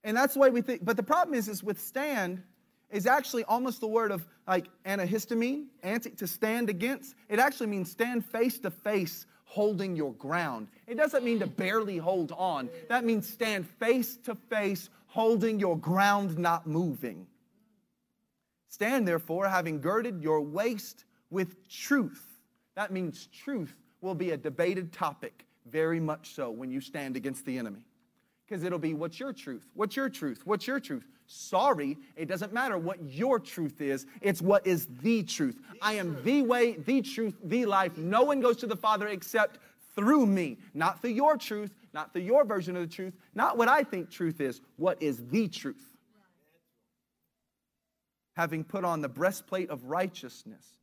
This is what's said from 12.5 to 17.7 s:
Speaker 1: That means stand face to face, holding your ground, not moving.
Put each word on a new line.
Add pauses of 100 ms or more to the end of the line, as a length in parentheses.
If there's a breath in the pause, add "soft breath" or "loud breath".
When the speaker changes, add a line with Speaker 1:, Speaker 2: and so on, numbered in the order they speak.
Speaker 1:
That
means
stand
face
to
face, (200 soft breath)
holding
your
ground,
not
moving. (1400)